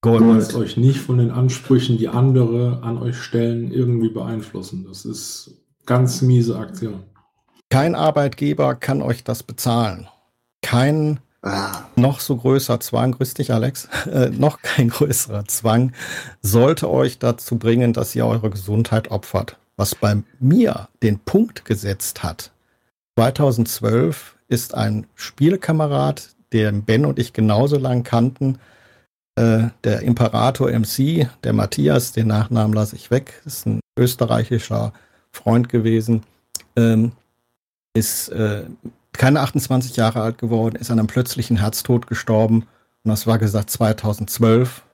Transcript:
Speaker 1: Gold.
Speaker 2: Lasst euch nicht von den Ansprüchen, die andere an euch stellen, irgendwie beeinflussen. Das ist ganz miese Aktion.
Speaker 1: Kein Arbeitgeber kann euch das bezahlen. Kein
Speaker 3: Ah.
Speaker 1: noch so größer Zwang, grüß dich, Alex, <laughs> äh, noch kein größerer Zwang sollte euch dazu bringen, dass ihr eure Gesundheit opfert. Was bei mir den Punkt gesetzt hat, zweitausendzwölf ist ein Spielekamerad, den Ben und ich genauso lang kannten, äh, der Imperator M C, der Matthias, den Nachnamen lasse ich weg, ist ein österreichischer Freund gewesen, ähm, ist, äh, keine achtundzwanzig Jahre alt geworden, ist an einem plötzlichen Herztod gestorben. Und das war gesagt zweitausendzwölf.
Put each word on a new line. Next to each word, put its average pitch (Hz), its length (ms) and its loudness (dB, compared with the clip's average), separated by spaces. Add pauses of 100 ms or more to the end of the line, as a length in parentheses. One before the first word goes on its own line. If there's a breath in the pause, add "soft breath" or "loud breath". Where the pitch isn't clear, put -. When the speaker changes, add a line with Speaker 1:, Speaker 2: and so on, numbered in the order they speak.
Speaker 1:
Gold. 113 220 4
Speaker 2:
Lasst 113 320 4
euch 107 220 -4
nicht 131 240 4
von 127 180 0
den 117 120 2
Ansprüchen, 123 640 2
die 110 120 -2
andere 123 760 2
an 120 160 -6
euch 120 180 -6
stellen, 117 540 -2
irgendwie 120 380 0
beeinflussen. 107 760 -8
Das 92 200 -18
ist - 500 -12 (320)
ganz 127 360 2
miese 120 360 2
Aktion. 101 460 -10 (680)
Speaker 1:
Kein 151 240 2
Arbeitgeber 147 800 0
kann 139 260 -4
euch 123 220 -4
das 120 200 -6
bezahlen. 117 680 -2 (520)
Kein 147 600 0 (220)
Speaker 3:
Ah. 98 420 -6 (100)
Speaker 1:
noch 127 260 2
so 135 160 -2
größer 127 440 0
Zwang, 120 320 -2
grüß 127 220 -4
dich, - 180 -4
Alex, 117 340 -2 (100)
<laughs> - 140 -6
äh, 127 200 2
noch 139 320 0
kein - 260 0
größerer 117 560 -2
Zwang 117 480 0 (480 loud breath)
sollte 117 480 2
euch 131 300 0
dazu 120 400 -2
bringen, 117 340 2
dass 117 220 -4
ihr 117 100 0
eure 113 240 0
Gesundheit 107 640 -2
opfert. - 480 -6 (180)
Was 101 180 -2
bei 104 280 0 (180)
mir 165 480 2 (140)
den 104 160 2
Punkt - 480 0
gesetzt - 560 -4
hat, - 300 -10 (680)
zweitausendzwölf 120 1160 0 (120)
ist - 260 -4
ein 107 320 -2 (100)
Spielekamerad, 147 1160 0 (200)
den 107 300 0
Ben 113 200 2
und 139 140 -2
ich - 160 -4
genauso 113 420 2
lang 127 280 0
kannten, 127 540 0 (760 soft breath)
äh, 113 300 4 (180)
der 107 180 0
Imperator 120 680 0
M 117 140 0
C, 139 440 0 (140)
der 117 100 -2
Matthias, 127 600 0
den 113 160 0
Nachnamen 107 440 0
lasse 107 240 -2
ich - 140 -12
weg, 139 340 -4
ist - 220 -10
ein 110 140 -2 (180)
österreichischer 117 960 0 (360 soft breath)
Freund 117 380 0
gewesen, 113 540 0 (540)
ähm, 113 360 4 (840)
ist, - 360 -2
äh, 104 340 -4 (480)
keine 139 280 4
achtundzwanzig 131 540 -2
Jahre 110 280 0
alt 113 160 -4
geworden, 113 360 0
ist - 160 -10
an 117 80 2
einem 110 80 2
plötzlichen 123 500 -2
Herztod 113 520 -2
gestorben. 113 580 2 (380 soft breath)
Und 110 60 0
das 104 180 -2
war 113 100 2
gesagt 104 320 -2
zweitausendzwölf. 110 1120 0 (120)